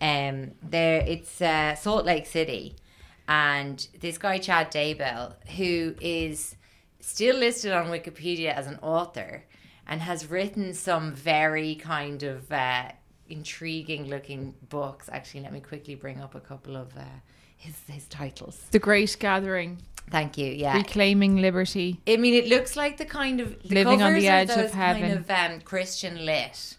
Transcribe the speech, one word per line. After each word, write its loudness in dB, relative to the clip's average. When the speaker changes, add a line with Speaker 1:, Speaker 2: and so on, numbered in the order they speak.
Speaker 1:
um, -2
there, 4
it's, -6
uh, 2
Salt 0
Lake 2
City, -4
and 2
this -6
guy, 0
Chad 2
Daybell, -4
who 0
is -4
still 2
listed 0
on 2
Wikipedia -4
as -4
an -10
author -4
and -6
has -6
written -4
some -2
very 2
kind -6
of, -8
uh, 0
intriguing -8
looking -10
books. -8
Actually, -12
let -12
me -12
quickly -14
bring -12
up -16
a -16
couple -14
of, -14
uh, -16
his, -18
his -16
titles. -12
Speaker 2:
The 8
Great 4
Gathering. 0
Speaker 1:
Thank -2
you, -2
yeah. 0
Speaker 2:
Reclaiming 4
Liberty. 2
Speaker 1:
I 6
mean, 6
it 6
looks 4
like -2
the -6
kind -2
of, -8
the -2
Speaker 2:
Living 8
on 8
Speaker 1:
covers 6
Speaker 2:
the 6
Speaker 1:
are 8
Speaker 2:
Edge 4
of 2
Speaker 1:
those 2
kind 2
Speaker 2:
Heaven. 0
Speaker 1:
of, -6
um, 0
Christian -6
lit. -4